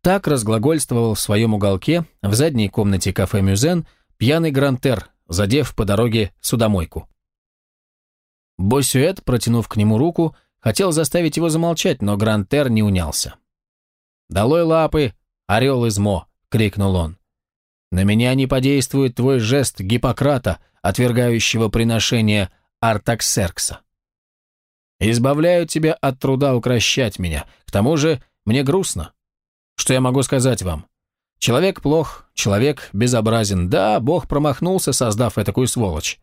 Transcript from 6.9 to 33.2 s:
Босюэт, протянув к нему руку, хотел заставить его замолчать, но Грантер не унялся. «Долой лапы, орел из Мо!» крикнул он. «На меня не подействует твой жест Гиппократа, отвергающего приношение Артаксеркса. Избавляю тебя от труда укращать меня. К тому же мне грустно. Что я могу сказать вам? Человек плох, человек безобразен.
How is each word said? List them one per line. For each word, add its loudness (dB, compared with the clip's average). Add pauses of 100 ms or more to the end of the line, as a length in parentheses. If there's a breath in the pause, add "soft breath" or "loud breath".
Босюэт, 0
протянув 0
к -8
нему 2
руку, 0 (240 soft breath)
хотел 0
заставить 0
его 0
замолчать, -2
но 0
Грантер 0
не 2
унялся. -2 (920)
«Долой 0
лапы, 0 (320)
орел 2
из -2
Мо!» 0 (240)
крикнул 0
он. -2 (720)
«На 0
меня 2
не 0
подействует 0
твой 2
жест 0
Гиппократа, 0 (240)
отвергающего 0
приношение 0 (300)
Артаксеркса. -2 (1160)
Избавляю 2
тебя 0
от -4
труда 0
укращать 0
меня. -4 (180 soft breath)
К -20
тому 2
же 0 (220 soft breath)
мне 0
грустно. -2 (640)
Что 0
я 2
могу 2
сказать 0
вам? -6 (520)
Человек 0
плох, -2
человек -2
безобразен. 0